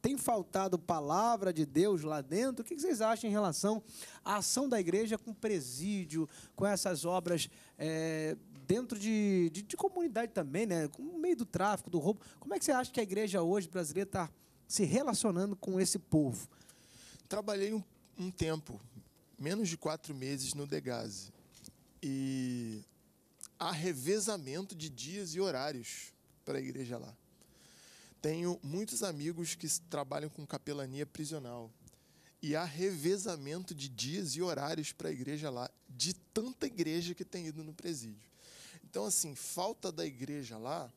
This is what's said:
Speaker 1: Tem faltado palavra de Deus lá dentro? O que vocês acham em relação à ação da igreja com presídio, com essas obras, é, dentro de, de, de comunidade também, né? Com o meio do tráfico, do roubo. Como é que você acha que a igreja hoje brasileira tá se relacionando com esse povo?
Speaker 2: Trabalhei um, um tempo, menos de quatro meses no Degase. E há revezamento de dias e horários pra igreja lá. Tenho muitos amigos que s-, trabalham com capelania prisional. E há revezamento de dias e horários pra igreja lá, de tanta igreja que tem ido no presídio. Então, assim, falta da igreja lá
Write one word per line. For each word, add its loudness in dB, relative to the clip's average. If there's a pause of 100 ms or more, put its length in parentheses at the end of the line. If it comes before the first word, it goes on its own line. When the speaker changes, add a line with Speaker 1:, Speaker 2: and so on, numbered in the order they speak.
Speaker 1:
Tem 2
faltado 2
palavra 4
de 2
Deus 6
lá -2
dentro? 0
O -
que -6
vocês 2
acham 2
em 2
relação 4 (420)
à 2
ação 2
da 4
igreja 2
com -8
presídio, -2 (260)
com 0
essas 2
obras, 2 (280)
é, 0 (320)
dentro 2
de, 6
de, -10
de -8
comunidade 0
também, 0
né? 2
Com -8
o -6
meio 4
do -2
tráfico, 2
do 2
roubo. 2 (180)
Como -4
é 2
que -2
você 6
acha 2
que 0
a 4
igreja 2
hoje 4
brasileira -2
tá -2 (380)
se 4
relacionando 4
com 0
esse 4
povo? 4 (800)
Speaker 2:
Trabalhei 0
um, 0 (360)
um -2
tempo, -2 (580)
menos 0
de -2
quatro -4
meses -2
no -4
Degase. -4 (680)
E -2 (760)
há -2
revezamento 0
de -6
dias -6
e -2
horários -2 (320)
pra -2
igreja -6
lá. -12 (1040)
Tenho 0
muitos -4
amigos -4
que -10
s-, 0
trabalham -4
com -12
capelania -6
prisional. -8 (720)
E 0
há 2
revezamento -2
de -8
dias -4
e 0
horários -2
pra -4
igreja -4
lá, -6 (180)
de -2
tanta -4
igreja 0
que -8
tem -8
ido -8
no -12
presídio. -8 (560)
Então, -4
assim, 0
falta -2
da -4
igreja -6
lá -6